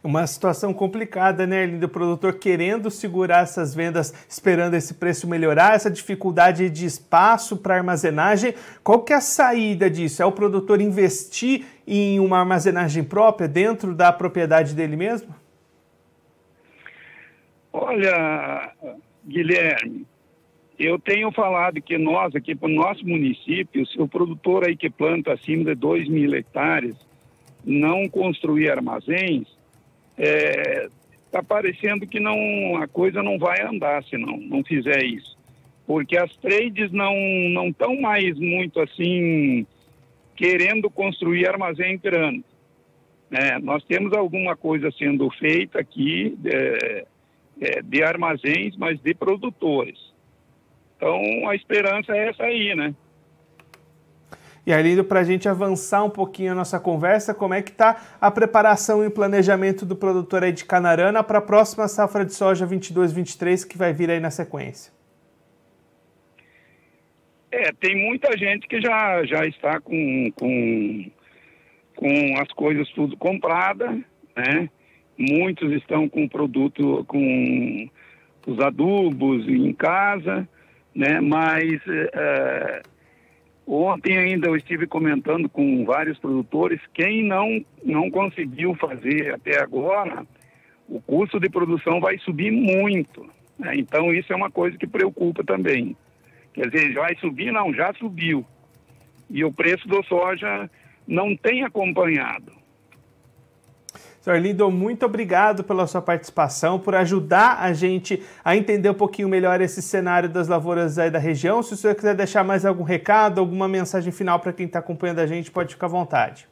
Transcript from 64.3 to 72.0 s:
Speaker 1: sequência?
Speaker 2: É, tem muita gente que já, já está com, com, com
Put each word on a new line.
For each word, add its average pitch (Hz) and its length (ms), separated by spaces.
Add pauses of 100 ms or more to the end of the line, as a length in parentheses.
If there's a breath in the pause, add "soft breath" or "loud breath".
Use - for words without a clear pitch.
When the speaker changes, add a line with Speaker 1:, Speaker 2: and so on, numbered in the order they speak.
Speaker 1:
sequência? 143 640 (2500 soft breath)
Speaker 2:
É, 226 220
tem 190 240 (100)
muita 254 300
gente 202 320
que 233 140
já, 208 420
já 156 220
está 156 340
com, 131 580
com, 113 720 (840 soft breath)
com 143 420